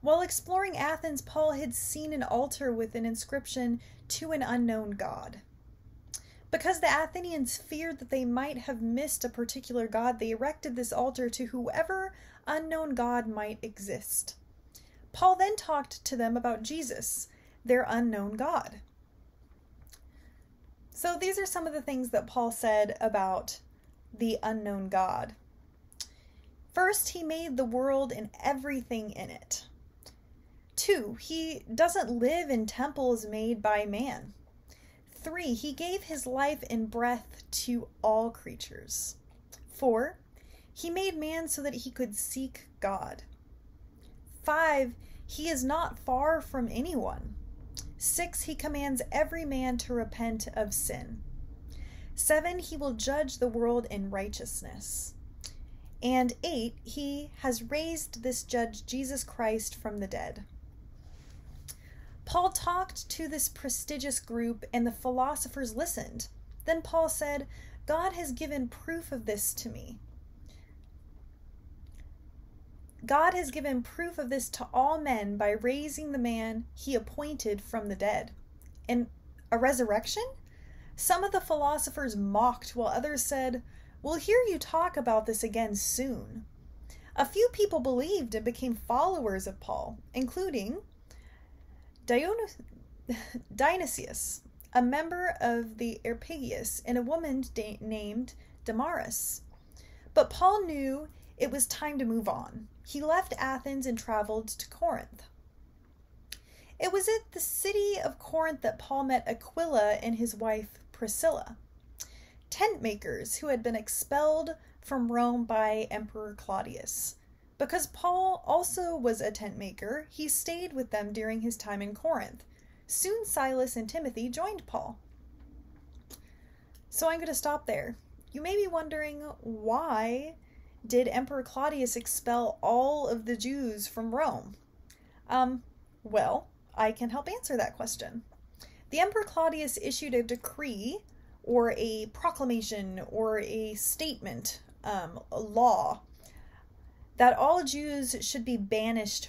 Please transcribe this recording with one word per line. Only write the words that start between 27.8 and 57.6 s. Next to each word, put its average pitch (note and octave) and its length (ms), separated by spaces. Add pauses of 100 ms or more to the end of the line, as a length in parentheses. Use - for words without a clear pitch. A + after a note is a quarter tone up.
and A3 180 (120)
everything C4 680
in F#3+ 200
it. - 360 (1120)
Two, A#3 400
he D#4+ 420 (120)
doesn't E4 360
live C#4 380
in A#3 180
temples B3 600
made A3 340
by G#3 240
man. G#3 480 (880)
Three, E4 300
he C4+ 220
gave F4+ 300
his D4+ 220
life C#4 440
and A3 200
breath A#3+ 600
to - 380 (120)
all A3 300
creatures. - 840 (500)
Four, B3+ 520 (540)
he - 160
made F4+ 300
man D#4+ 300
so - 120
that C#4 140
he B3 160
could A#3+ 260
seek - 520 (120)
God. - 440 (1160)
Five, D4 520 (320)
he D#4 240
is C4+ 120
not D4 360
far C#4+ 420
from B3 320
anyone. B3+ 600 (640)
Six, - 460
he D#4+ 100
commands C#4+ 480 (100)
every D#4 320
man B3+ 320
to A#3+ 160
repent A3+ 640
of G#3+ 180
sin. - 500 (920)
Seven, D#4+ 440
he D#4+ 200
will C#4 160
judge C4+ 420
the B3 120
world A#3 420
in G3 200
righteousness. - 1040 (880)
And B3+ 300 (100)
eight, A#3+ 400
he C#4+ 480 (100)
has A#3 300